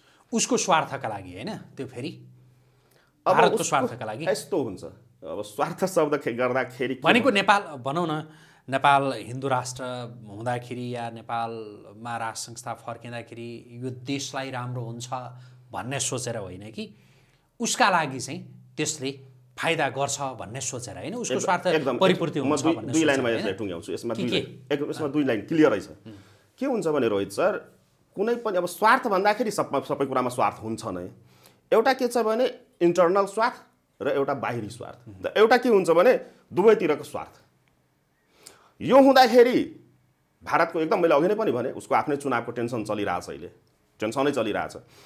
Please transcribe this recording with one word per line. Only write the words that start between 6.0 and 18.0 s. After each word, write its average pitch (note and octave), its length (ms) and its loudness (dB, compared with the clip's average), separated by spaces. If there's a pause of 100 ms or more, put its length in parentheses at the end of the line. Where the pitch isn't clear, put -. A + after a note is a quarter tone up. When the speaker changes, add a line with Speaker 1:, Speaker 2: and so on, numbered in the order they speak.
Speaker 2:
खे-, C3+ 180 -4
गर्दाखेरि B2 600 -2
के B2+ 60 -10
Speaker 1:
भनेको G#3 240 4
Speaker 2:
हुन्छ? C4 100 2
Speaker 1:
नेपाल, G3+ 260 4
भनौँ D3 500 -4
न, D#3 180 -6 (400)
नेपाल C#3 440 4
हिन्दू B2 360 -6
राष्ट्र B2+ 340 -2 (440)
हुँदाखेरि B2 680 -8
या A#2 160 -8
नेपालमा A2+ 1080 -8
राज A2+ 180 -6
संस्था A#2 400 -10
फर्किँदाखेरि A#2 920 -12
यो B2 220 -10
देशलाई C3+ 600 -8
राम्रो B2 300 -8
हुन्छ A#2 280 -10 (640)
भन्ने A#2+ 280 -6
सोचेर A#2 360 -4
होइन G2 340 -12
कि - 240 -12 (640)
उसका A3 300 2
लागि D3 300 0